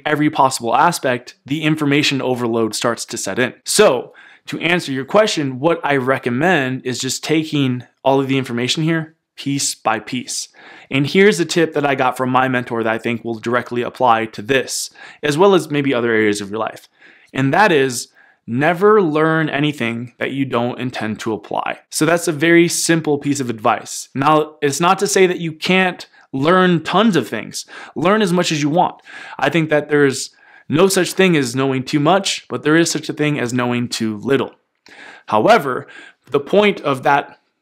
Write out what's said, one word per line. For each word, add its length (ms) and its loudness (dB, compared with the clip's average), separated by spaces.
every 240 0
possible 440 0
aspect, 600 0
the 160 -6
information 580 0
overload 540 -2
starts 320 -4
to 120 -10
set 200 -6
in. 160 0
So 520 2
to 120 -8
answer 320 -2
your 140 -4
question, 540 0
what 240 0
I 140 2
recommend 840 0
is 140 -6
just 260 -6
taking 600 -2
all 160 4
of 80 -2
the 120 0
information 420 -4
here 340 -2
piece 380 -4
by 260 -2
piece. 500 -10
And 160 0
here's 300 6
the 80 0
tip 280 0
that 120 -2
I 100 2
got 220 0
from 120 -2
my 200 2
mentor 340 -4
that 100 0
I 40 -2
think 260 -4
will 160 -8
directly 440 -4
apply 420 0
to 160 -14
this, 480 -2
as 140 0
well 160 6
as 180 0
maybe 220 0
other 180 0
areas 300 2
of 80 -10
your 100 -8
life. 300 -8
And 220 -2
that 180 4
is, 380 0
never 560 2
learn 460 2
anything 680 -4
that 140 -4
you 120 -4
don't 360 -4
intend 400 -6
to 120 -4
apply. 480 -6
So 160 -2
that's 220 0
a 60 -2
very 340 4
simple 520 0
piece 200 -2
of 100 -4
advice. 640 -4
Now, 460 0
it's 200 0
not 180 4
to 80 0
say 200 4
that 120 -2
you 140 -6
can't 520 -2
learn 500 2
tons 320 2
of 140 0
things. 360 -10
Learn 260 2
as 120 0
much 180 0
as 100 -2
you 80 0
want. 260 0
I 120 2
think 200 0
that 200 0
there's 420 2
no 200 4
such 260 0
thing 240 4
as 180 -2
knowing 280 0
too 160 -2
much, 500 0
but 140 -8
there 120 4
is 160 4
such 160 -6
a 60 -6
thing 260 0
as 140 -4
knowing 340 -2
too 300 -6
little. 380 -2
However, 600 2
the 80 2
point 420 2
of 220 -4
that 340 0